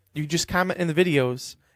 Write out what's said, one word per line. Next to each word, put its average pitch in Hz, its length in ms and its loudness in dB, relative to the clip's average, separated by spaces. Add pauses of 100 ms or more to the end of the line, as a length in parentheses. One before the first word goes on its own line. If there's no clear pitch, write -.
(140)
you 151 140 -4
just 160 200 -2
comment 180 320 0
in 175 80 0
the 160 60 -2
videos, 143 600 2 (200)